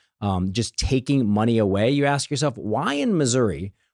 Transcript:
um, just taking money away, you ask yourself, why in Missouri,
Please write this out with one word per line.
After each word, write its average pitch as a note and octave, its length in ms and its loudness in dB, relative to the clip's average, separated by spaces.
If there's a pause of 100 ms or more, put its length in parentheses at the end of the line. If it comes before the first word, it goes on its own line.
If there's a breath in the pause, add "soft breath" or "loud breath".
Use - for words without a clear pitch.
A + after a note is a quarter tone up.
(200)
um, F#2+ 320 -2
just A2+ 240 -4
taking C3 520 0
money A2 300 2
away, G#2 320 2
you C#3+ 160 0
ask C#3 220 0
yourself, C#3 300 -2
why B2+ 360 -4
in C4 220 0
Missouri, A2+ 560 0 (220)